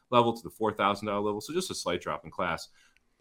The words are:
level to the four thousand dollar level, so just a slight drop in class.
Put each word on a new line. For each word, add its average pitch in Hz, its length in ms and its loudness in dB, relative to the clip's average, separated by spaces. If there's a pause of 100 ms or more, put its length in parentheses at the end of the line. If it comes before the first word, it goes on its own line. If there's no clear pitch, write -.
level 120 220 6
to 117 100 -4
the - 80 -10
four 107 220 0
thousand 101 380 2
dollar 101 100 0
level, 104 220 -2
so 147 120 -8
just 180 160 -2
a 101 60 -6
slight 90 260 -2
drop 78 220 -4
in 85 80 -16
class. 85 380 -4 (520)